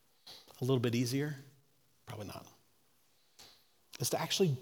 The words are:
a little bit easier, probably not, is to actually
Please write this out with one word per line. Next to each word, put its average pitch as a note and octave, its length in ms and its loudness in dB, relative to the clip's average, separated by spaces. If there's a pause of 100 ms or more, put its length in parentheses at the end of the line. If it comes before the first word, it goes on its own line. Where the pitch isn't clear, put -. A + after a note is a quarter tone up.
(600)
a - 20 0
little B2+ 160 4
bit A#2 160 2
easier, C#3 400 0 (680)
probably G#2 220 -10
not, - 180 -12 (1500)
is B2+ 120 0
to D#3+ 100 0
actually E3 400 4